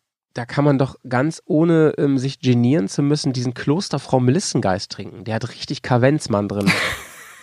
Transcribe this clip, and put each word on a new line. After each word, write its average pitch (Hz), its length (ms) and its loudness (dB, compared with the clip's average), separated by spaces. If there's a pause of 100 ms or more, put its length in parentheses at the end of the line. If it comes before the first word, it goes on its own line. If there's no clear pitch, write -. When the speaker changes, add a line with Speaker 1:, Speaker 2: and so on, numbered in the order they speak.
(340)
Speaker 1:
da 120 120 -8
kann 143 200 0
man 143 120 6
doch 131 180 0 (120)
ganz 131 380 -2
ohne, 160 520 4
ähm, 143 200 2
sich 135 220 -4
genieren 127 480 4
zu - 140 -2
müssen, 143 320 0
diesen 123 200 -4
Klosterfrau 143 680 -2
Melissengeist 123 720 0
trinken. - 320 -14
Der 110 120 -4
hat 117 140 -6
richtig - 320 -12
Kavenzmann 120 640 2
drin. 101 280 0
Speaker 2:
<laughs> - 60 -2 (600)